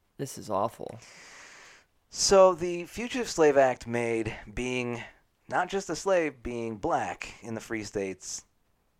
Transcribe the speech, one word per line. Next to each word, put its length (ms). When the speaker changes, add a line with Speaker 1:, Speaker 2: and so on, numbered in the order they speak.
Speaker 1:
This 220
is 120
awful. 480
Speaker 2:
So 440
the 300
Fugitive 440
Slave 280
Act 300
made 480
being 500
not 200
just 220
a 60
slave, 460
being 340
black 680
in 120
the 60
free 240
states 600